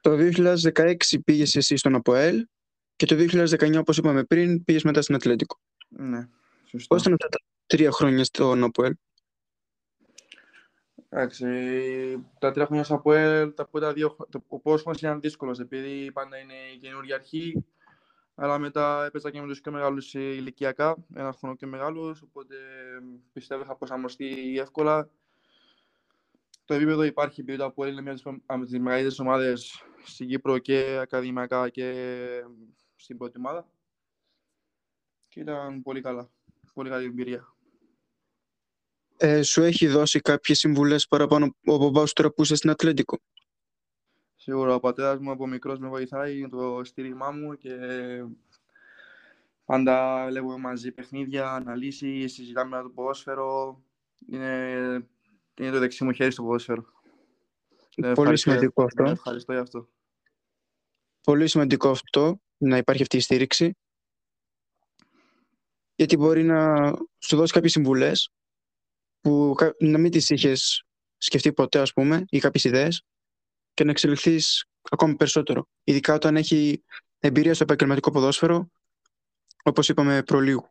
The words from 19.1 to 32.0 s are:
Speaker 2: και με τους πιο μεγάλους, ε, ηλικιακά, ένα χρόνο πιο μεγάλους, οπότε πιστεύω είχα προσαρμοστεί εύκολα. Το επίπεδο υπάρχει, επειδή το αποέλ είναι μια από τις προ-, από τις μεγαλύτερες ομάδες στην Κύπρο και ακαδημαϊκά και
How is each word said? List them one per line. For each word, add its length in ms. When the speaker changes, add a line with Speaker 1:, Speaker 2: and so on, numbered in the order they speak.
Speaker 2:
και 100
με 60
τους 140
πιο 120
μεγάλους, 420
ε, 60
ηλικιακά, 760
ένα 180
χρόνο 220
πιο 140
μεγάλους, 540
οπότε 340
πιστεύω 300
είχα 140
προσαρμοστεί 840
εύκολα. 520
Το 100
επίπεδο 280
υπάρχει, 380
επειδή 180
το 60
αποέλ 280
είναι 100
μια 80
από 100
τις 100
προ-, 160
από 180
τις 140
μεγαλύτερες 400
ομάδες 680
στην 240
Κύπρο 300
και 420
ακαδημαϊκά 680
και 480